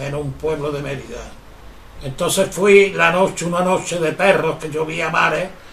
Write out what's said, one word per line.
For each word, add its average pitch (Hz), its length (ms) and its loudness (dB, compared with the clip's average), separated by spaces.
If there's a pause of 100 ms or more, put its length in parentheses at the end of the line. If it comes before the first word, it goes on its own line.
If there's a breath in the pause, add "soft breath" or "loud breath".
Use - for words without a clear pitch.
en 139 120 -6
un 143 180 -6
pueblo 151 380 -4
de 143 120 -6
Mérida". 131 340 -8 (880)
Entonces 170 460 0
fui 196 420 6
la 170 180 4
noche, 180 360 0
una 175 140 0
noche 180 380 0
de 160 140 0
perros 160 440 2
que 156 140 -10
yo 156 140 -2
vi 160 160 -6
a 160 80 -2
mares 165 400 0 (240 loud breath)